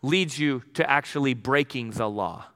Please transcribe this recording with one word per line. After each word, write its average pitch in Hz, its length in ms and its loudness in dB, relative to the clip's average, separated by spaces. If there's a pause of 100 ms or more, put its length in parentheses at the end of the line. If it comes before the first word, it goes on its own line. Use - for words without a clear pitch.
leads 156 320 2
you 143 240 0 (120)
to 160 140 2
actually 139 460 2
breaking 127 560 0
the 113 180 -2
law 98 480 -4